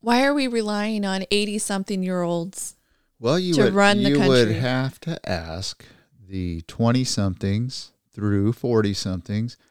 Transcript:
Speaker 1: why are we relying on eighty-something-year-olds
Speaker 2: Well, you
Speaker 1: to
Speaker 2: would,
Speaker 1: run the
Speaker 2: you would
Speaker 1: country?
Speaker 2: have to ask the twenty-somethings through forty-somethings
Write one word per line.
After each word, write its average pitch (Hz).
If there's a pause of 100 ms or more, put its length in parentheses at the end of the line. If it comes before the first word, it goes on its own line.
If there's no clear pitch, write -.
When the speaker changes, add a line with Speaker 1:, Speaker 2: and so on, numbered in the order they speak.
Speaker 1:
why 240
are 285
we 269
relying 214
on 190
eighty-something-year-olds 190 (440)
Speaker 2:
Well, 131
you 180
Speaker 1:
to 120
Speaker 2:
would, 107
Speaker 1:
run 101
the 135
Speaker 2:
you 143
would 123
Speaker 1:
country? 110
Speaker 2:
have 127
to -
ask 82 (420)
the 90
twenty-somethings 113 (200)
through 104
forty-somethings 104 (160)